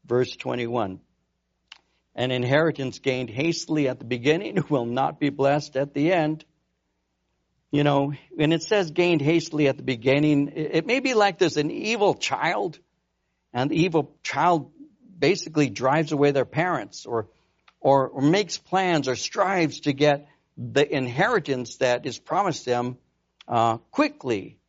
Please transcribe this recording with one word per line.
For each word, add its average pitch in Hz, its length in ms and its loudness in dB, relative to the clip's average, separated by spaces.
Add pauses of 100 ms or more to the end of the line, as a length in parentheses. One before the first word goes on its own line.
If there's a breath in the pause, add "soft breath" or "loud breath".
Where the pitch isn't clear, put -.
Verse 127 300 0
twenty-one, 120 640 -6 (1120)
"An 127 160 -4
inheritance 131 680 0
gained 131 300 -2
hastily 151 580 -2
at 127 100 -4
the - 60 -16
beginning 151 600 -2
<laughs> - 20 -20
will 123 180 0
not 135 320 -2
be 147 120 0
blessed 139 460 0
at 139 160 -4
the 151 200 0
end." 156 320 0 (1300)
You 147 100 2
know, 143 300 2 (180 loud breath)
when 151 220 0
it 160 100 0
says 190 300 0
"gained 170 300 2
hastily 151 440 2
at 135 100 2
the - 60 -14
beginning," 143 720 2
it, 156 220 -4
it 160 100 0
may 254 140 0
be 254 140 -2
like 202 240 2
there's 160 180 2
an 151 160 -2
evil 214 420 0
child, 170 640 -4 (760)
and 127 180 -2
the 165 120 2
evil 165 400 0
child 160 480 0 (480)
basically 156 500 0
drives 139 440 0
away 143 180 4
their 135 140 0
parents, 151 640 -4
or, 113 200 -4 (540 soft breath)
or, 131 280 4
or 135 140 -6
makes 170 340 2
plans 175 520 0
or 123 80 -2
strives 185 640 -2
to 147 120 -2
get 143 360 2 (280 soft breath)
the 139 400 0
inheritance 139 840 -2
that 123 280 0
is 120 140 -8
promised 175 460 -4
them, 123 320 -2 (500)
uh, 113 300 2 (120)
quickly. 139 680 -2 (100)